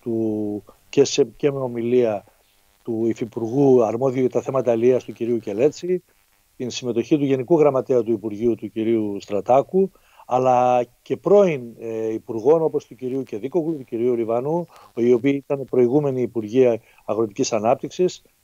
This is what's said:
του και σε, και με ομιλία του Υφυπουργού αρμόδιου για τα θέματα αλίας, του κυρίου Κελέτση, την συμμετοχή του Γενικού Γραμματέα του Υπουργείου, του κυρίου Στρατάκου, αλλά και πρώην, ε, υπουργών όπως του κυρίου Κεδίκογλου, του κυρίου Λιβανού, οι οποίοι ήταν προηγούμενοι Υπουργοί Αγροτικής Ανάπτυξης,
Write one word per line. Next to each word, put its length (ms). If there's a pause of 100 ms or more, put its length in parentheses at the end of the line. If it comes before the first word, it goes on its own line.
του 640 (240)
και 160
σε, 200 (120)
και 140
με 80
ομιλία 680 (580)
του 240
Υφυπουργού 800
αρμόδιου 360
για 100
τα 120
θέματα 300
αλίας, 320
του 80
κυρίου 260
Κελέτση, 640 (540)
την 140
συμμετοχή 480
του 60
Γενικού 340
Γραμματέα 440
του 100
Υπουργείου, 420
του 160
κυρίου 500
Στρατάκου, 720 (360)
αλλά 580 (180)
και 140
πρώην, 460 (160)
ε, 340
υπουργών 500
όπως 240
του 80
κυρίου 280
Κεδίκογλου, 540
του 80
κυρίου 300
Λιβανού, 540 (260)
οι 180
οποίοι 320
ήταν 200
προηγούμενοι 580
Υπουργοί 580 (240)
Αγροτικής 480
Ανάπτυξης, 720 (220)